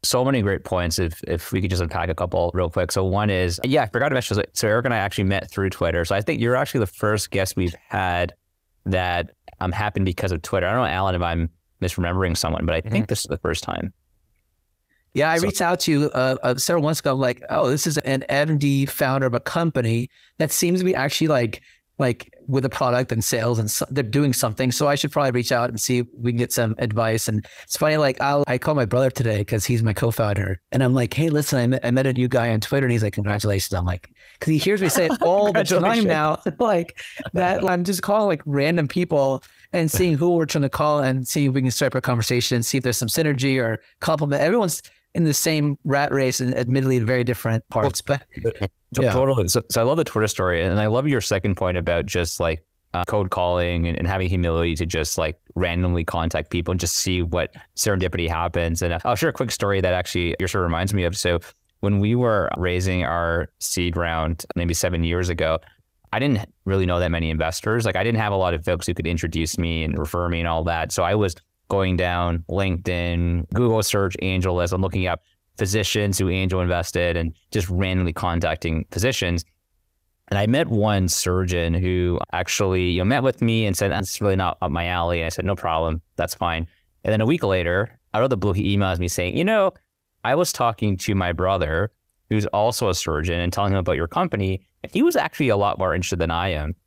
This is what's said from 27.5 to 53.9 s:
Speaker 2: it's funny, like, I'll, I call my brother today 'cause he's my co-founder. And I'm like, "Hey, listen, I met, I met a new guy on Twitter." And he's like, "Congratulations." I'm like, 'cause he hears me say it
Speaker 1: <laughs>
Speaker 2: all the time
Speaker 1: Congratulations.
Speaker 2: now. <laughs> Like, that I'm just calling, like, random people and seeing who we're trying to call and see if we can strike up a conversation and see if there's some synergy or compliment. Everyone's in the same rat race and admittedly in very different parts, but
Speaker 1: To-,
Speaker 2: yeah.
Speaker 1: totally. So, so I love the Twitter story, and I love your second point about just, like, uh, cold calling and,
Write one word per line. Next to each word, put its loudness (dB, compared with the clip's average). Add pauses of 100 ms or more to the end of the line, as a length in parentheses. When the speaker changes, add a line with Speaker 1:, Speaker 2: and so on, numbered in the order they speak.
Speaker 2:
it's -8
funny, 2
like, 2
I'll, 2
I 0
call 0
my 2
brother 2
today 0
'cause -2
he's 2
my 2
co-founder. 0 (100)
And 0
I'm 4
like, 0
"Hey, 2
listen, 0
I 2
met, 0
I 2
met 4
a 2
new 0
guy 2
on 0
Twitter." 0
And 2
he's 2
like, 0
"Congratulations." -2
I'm 0
like, -4 (300)
'cause -4
he 2
hears 2
me 2
say 2
it 2
Speaker 1:
<laughs> -2
Speaker 2:
all 4
the 2
time -
Speaker 1:
Congratulations. 2
Speaker 2:
now. 2
<laughs> -10
Like, 0 (320)
that 2
I'm 2
just -2
calling, 2
like, 0
random 2
people 0 (300)
and 2
seeing 2
who 4
we're 2
trying 0
to 2
call 0
and 0
see 0
if 2
we 2
can 2
strike 0
up -6
a 0
conversation 0
and 2
see 0
if 0
there's 0
some -2
synergy 2
or 0 (200)
compliment. 0
Everyone's 2 (320)
in 2
the 4
same 2
rat 2
race 0
and 0
admittedly 2
in 2
very 2
different -2
parts, 0
but -2 (720)
Speaker 1:
To-, 0
Speaker 2:
yeah. 4
Speaker 1:
totally. 2
So, 2
so 0
I 4
love 2
the 0
Twitter 0
story, 0
and 2
I 2
love 0
your 2
second 0
point 0
about 0
just, -2
like, -2 (300)
uh, -2
cold -2
calling 0
and, -2